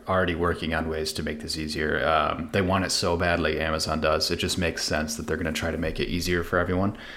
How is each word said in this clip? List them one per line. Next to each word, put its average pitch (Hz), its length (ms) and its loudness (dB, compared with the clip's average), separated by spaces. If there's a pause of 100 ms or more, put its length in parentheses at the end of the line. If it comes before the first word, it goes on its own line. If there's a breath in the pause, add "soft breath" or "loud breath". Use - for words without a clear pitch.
already 92 260 4
working 82 380 0
on 80 160 0
ways 78 240 -2
to 80 100 -4
make 76 180 -4
this 78 180 -6
easier. 76 500 0
Um, 80 440 2
they 98 100 4
want 92 240 2
it 82 40 -2
so 87 280 2
badly, 85 420 2
Amazon 80 400 0
does. 78 300 2
It 85 60 0
just 87 200 -2
makes 82 260 0
sense 78 340 -2
that 78 100 -8
they're 78 100 0
gonna 80 160 -2
try 82 180 -2
to 80 60 -2
make 80 240 -2
it - 80 0
easier 87 340 0
for 90 160 0
everyone. 92 380 2 (200 loud breath)